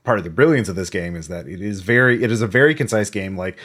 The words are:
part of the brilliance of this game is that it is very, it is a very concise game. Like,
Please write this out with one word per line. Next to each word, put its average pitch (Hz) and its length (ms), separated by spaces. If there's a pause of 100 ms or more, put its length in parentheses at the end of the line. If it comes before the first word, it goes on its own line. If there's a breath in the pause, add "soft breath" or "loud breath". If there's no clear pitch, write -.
part 117 140
of 90 80
the 85 40
brilliance 123 380
of 95 80
this 92 140
game 87 260
is 80 140
that 85 180
it 87 140
is 101 180
very, 120 460
it 110 40
is 113 120
a 120 60
very 139 280
concise 110 340
game. 95 280
Like, 92 280